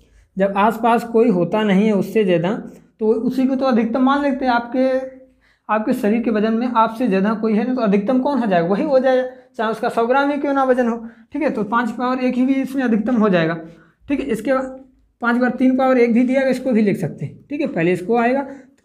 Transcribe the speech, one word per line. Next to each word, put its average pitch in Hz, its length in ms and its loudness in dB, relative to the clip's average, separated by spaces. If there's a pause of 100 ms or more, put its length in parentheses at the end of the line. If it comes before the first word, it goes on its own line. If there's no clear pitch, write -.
(380)
जब 196 200 0
आसपास 226 480 2
कोई 226 260 2
होता 180 320 0
नहीं 202 220 4
है 220 80 2
उससे 220 320 0
ज़्यादा, 175 280 0 (460)
तो 220 220 2
उसी 262 260 0
को 269 80 0
तो 269 100 -2
अधिकतम 240 380 0
मान 285 180 2
लेते 277 240 -2
हैं। 254 80 0
आपके, 254 340 0 (800)
आपके 220 240 0
शरीर 214 280 0
के 240 100 -2
वजन 214 220 0
में 233 160 -2
आपसे 226 380 0
ज़्यादा 196 280 0
कोई 220 180 -2
है 220 100 2
नहीं, 254 120 -4
तो 240 60 -4
अधिकतम 214 400 0
कौन 277 180 -2
हो 233 60 -2
जाएगा? 175 220 0
वही 202 160 0
हो 277 160 2
जाएगा, 262 240 2 (340)
चाहे 226 140 -4
उसका 254 200 -4
सौ 233 160 0
ग्राम 277 240 2
ही 294 60 -2
क्यों 285 160 -2
ना 269 120 0
वजन 254 220 2
हो। 233 100 -2 (360)
ठीक 285 80 -4
है, 277 100 2
तो 214 140 -2
पाँच 226 240 0
की - 80 -10
पावर 254 220 -2
एक 254 160 0
ही 254 100 2
भी 269 100 2
इसमें 269 280 -4
अधिकतम 233 340 0
हो 214 120 4
जाएगा। 165 280 2 (500)
ठीक 285 120 -2
है, - 80 -6
इसके 262 260 -2
बाद 262 260 -4 (420)
पाँच 240 160 0
बार 247 140 2
तीन 254 260 2
पावर 262 200 4
एक 233 160 4
भी 247 100 4
दिया 262 180 0
गया, 269 100 2
इसको 254 200 -2
भी 220 100 4
लिख 196 160 2
सकते - 280 -6
हैं। - 180 -14
ठीक 294 180 -8
है, 269 80 -2
पहले 175 240 -2
इसको 185 240 -2
आएगा, 247 240 0 (440)